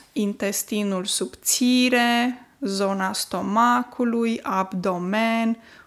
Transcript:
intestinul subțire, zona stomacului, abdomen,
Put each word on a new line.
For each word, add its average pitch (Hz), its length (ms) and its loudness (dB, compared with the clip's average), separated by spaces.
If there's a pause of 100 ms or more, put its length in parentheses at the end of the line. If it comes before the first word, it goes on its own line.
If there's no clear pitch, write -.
(140)
intestinul 202 920 -2
subțire, 247 1400 0 (120)
zona 196 540 -2
stomacului, 233 1300 0
abdomen, 202 1160 0 (300)